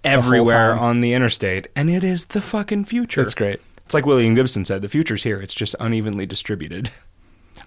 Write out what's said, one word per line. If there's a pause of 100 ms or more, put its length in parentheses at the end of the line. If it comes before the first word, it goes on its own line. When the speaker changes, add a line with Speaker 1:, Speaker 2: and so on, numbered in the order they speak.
Speaker 1:
everywhere
Speaker 2:
time.
Speaker 1:
on
the
interstate,
and
it
is
the
fucking
future.
Speaker 2:
It's
great. (260)
Speaker 1:
It's
like
William
Gibson
said,
"The
future's
here.
It's
just
unevenly
distributed." (760)